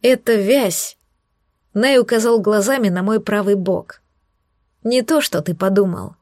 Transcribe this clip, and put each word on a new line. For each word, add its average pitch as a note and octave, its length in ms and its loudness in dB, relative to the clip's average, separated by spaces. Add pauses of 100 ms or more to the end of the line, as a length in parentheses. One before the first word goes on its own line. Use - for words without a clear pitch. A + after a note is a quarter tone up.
Эта B3 360 2
вязь", G#3 600 0 (760)
Ней B3+ 240 2
указал A#3 420 2
глазами G#3+ 480 0
на F3+ 140 -2
мой G#3+ 180 0
правый G#3 340 0
бок. F3+ 460 -4 (800)
"Не B3 200 0
то, D4+ 180 0
что E3+ 220 -4
ты E3+ 120 -4
подумал. F#3+ 680 -2